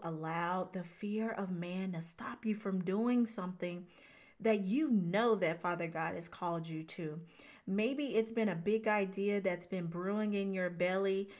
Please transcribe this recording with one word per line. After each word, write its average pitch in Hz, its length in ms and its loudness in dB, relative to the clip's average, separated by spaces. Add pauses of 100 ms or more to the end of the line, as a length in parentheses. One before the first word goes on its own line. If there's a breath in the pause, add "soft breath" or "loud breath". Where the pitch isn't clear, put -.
allowed 170 680 -2
the 180 100 -4
fear 208 480 -2
of 190 180 -4
man 180 440 -2
to 165 80 -4
stop 233 440 -10
you 214 80 2
from 196 300 -2
doing 233 420 4
something 180 640 -6 (520 loud breath)
that 208 220 4
you 254 300 2
know 208 420 4
that 170 300 0
Father 170 240 0
God 165 260 -2
has 170 140 -6
called 170 400 -4
you 160 160 -6
to? 160 360 -6 (460 loud breath)
Maybe 233 520 0
it's 226 140 2
been 220 180 2
a 175 60 0
big 214 320 2
idea 202 540 2
that's 180 240 0
been 175 220 -2
brewing 202 480 0
in 196 180 0
your 185 160 0
belly, 190 580 2 (120)